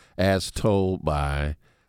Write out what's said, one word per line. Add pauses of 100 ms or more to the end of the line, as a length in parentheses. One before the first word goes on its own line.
(180)
as
told
by (340)